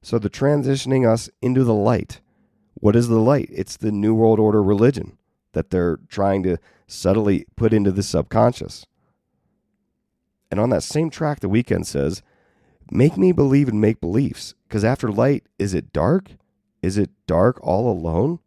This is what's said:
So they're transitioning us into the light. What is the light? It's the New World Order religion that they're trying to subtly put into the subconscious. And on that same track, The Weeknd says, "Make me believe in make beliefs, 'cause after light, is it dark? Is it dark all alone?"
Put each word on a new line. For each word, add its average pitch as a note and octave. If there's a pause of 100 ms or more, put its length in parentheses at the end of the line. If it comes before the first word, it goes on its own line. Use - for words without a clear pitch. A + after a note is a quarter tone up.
So -
they're G2
transitioning C3+
us A2+ (120)
into B2+
the A#2
light. G#2+ (560)
What G#2
is A#2
the A2+
light? C3
It's -
the A2
New G#2
World A2
Order G#2+
religion G2+ (340)
that -
they're F2 (100)
trying G2
to F2+ (300)
subtly G2+ (120)
put A2+
into G2+
the F#2+
subconscious. - (1600)
And G2+
on A#2+
that F#2+
same D#3
track, D3
The G2
Weeknd G#2
says, D2 (680)
"Make D3+
me F#3
believe C#3
in G#2+
make G#2+
beliefs, G2 (140)
'cause G#2
after A#2+
light, B2 (140)
is G2
it -
dark? C3+ (440)
Is F#2+
it G2 (180)
dark F#2+
all A2
alone?" F2+